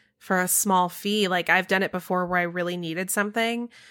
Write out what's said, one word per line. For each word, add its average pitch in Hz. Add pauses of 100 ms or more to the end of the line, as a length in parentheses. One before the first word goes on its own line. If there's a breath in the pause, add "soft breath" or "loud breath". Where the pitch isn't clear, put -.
(180 soft breath)
for 185
a 180
small 185
fee. 202
Like, 180
I've 180
done 190
it 170
before 180
where 180
I 175
really 175
needed 175
something, 233 (220 soft breath)